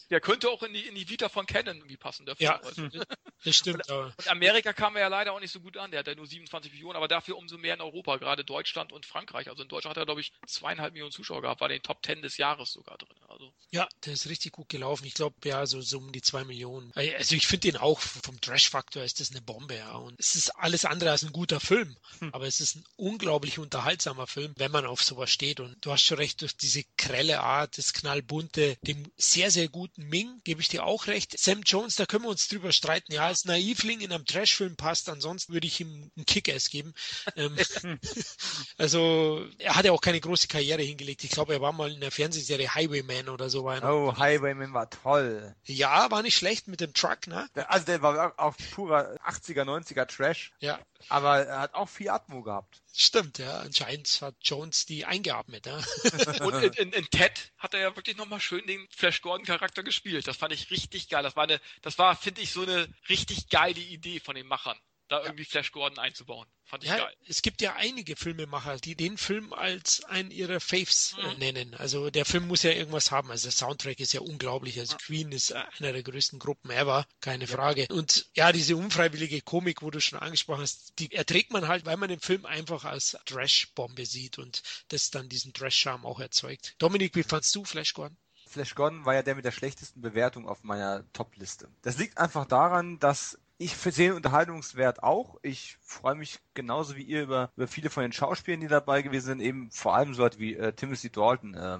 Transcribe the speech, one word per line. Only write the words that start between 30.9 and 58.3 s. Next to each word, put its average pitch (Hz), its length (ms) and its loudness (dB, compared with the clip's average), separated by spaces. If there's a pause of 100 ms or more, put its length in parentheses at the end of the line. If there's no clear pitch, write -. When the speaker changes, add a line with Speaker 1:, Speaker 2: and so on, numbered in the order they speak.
Speaker 2:
recht. 208 300 -2
Sam 208 260 4
Jones, 208 320 2
da 202 120 2
können 220 160 2
wir 233 60 -2
uns 190 180 0
drüber 190 240 -4
streiten. 160 400 2
Ja, 151 140 2
als 175 200 0
Naivling 208 560 2
in 185 120 -6
einem 156 120 -6
Trash-Film 190 520 2
passt, 160 320 -2
ansonsten 160 420 -6
würde 170 160 -2
ich - 140 -4
ihm 151 340 -12
einen 156 120 -6
Kick-Ass 151 420 2
geben. 147 240 -8 (420)
Ähm, 147 220 -2
Speaker 3:
<laughs> 175 420 0 (760)
Speaker 2:
also, 160 680 4 (120)
er 180 180 2
hat 190 100 6
ja 190 60 8
auch 165 100 6
keine 170 180 4
große 170 280 2
Karriere 151 360 0
hingelegt. 143 400 -8
Ich 139 80 -4
glaube, 151 220 0
er 135 80 0
war 143 120 0
mal 151 180 -4
in 143 100 -10
der 139 100 -4
Fernsehserie 147 600 0
Highwayman 135 560 -2
oder 131 200 -4
so. 131 160 -2
War 131 100 -2
er 131 60 -4
noch 131 80 2
Speaker 3:
Oh, 143 280 4
Highwayman 139 560 4
war 117 160 -2
toll. 117 640 2 (100)
Speaker 2:
Ja, 143 460 6
war 214 100 2
nicht 233 160 4
schlecht 208 300 0
mit 185 140 -8
dem 160 120 -4
Truck, - 340 0
ne? 180 280 -6
Speaker 3:
Der, - 160 -2
also 180 140 4
der 170 160 0
war 151 380 4
auch 151 160 2 (160)
purer 156 520 2
achtziger, 143 420 -2
neunziger 139 420 -2
Trash. - 520 0
Speaker 2:
Ja. 147 200 -4 (300)
Speaker 3:
Aber 143 360 6
er 139 140 -6
hat 143 140 -4
auch 190 160 -4
viel 202 200 -8
Atmo 139 340 -4
gehabt. 101 380 -8 (120)
Speaker 2:
Stimmt, - 460 4
ja. 131 200 -6
Anscheinend - 640 -2
hat 139 220 -10
Jones 151 420 0
die 151 200 -6
eingeatmet, 123 600 -4
ja. 135 120 -8
<laughs> - 680 0
Speaker 1:
Und - 180 2
in, 190 100 6
in, 190 180 -2
in 190 180 -2
Ted - 480 2
hat - 160 -8
er 202 60 0
ja 190 160 0
wirklich 196 220 -8
nochmal 208 220 -8